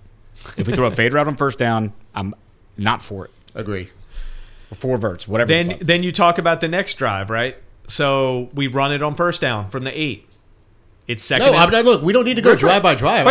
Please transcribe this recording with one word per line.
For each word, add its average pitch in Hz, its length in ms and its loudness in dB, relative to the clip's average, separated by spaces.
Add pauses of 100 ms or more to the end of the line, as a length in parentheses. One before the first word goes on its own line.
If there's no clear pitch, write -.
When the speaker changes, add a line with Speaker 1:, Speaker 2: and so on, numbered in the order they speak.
(560)
Speaker 1:
If 98 120 -4
we 120 40 -2
throw 127 140 0
a 113 60 0
fade 117 200 0
route 147 140 2
on 151 100 -4
first 135 220 -2
down, 113 340 -2 (220)
I'm 101 200 -6 (420)
not 107 260 -2
for 98 220 -12
it. - 80 -20 (240)
Speaker 2:
Agree. 101 320 -8 (800)
Speaker 1:
Or - 60 -16
four 127 220 -2
verts, 98 280 -6
whatever 113 220 0
the 160 60 4
Speaker 3:
Then, 175 240 0
Speaker 1:
fuck. - 20 -
Speaker 3:
then 175 240 0
you 180 80 -4
talk 226 260 2
about 165 220 0
the 165 80 -2
next 180 260 -4
drive, 98 340 -4
right? 117 280 -4 (320)
So 135 680 -2
we 139 140 -2
run 139 240 -2
it 143 100 -4
on 151 140 -4
first 175 240 -2
down 107 300 -2
from 131 120 -8
the 131 180 -8
eight. 151 280 -6 (800)
It's 120 160 -4
second 143 220 2
Speaker 2:
No, 269 80 8
Speaker 3:
and 165 100 6
Speaker 2:
I'm 175 80 4
not, 226 120 4
look, 233 180 4
we 170 100 2
don't 247 120 4
need 247 120 0
to 233 60 0
go 240 80 8
Speaker 3:
Right, 190 80 6
Speaker 2:
drive 175 260 4
Speaker 3:
right. 170 100 4
Speaker 2:
by - 0 -
drive. 147 300 2
Speaker 3:
But - 60 6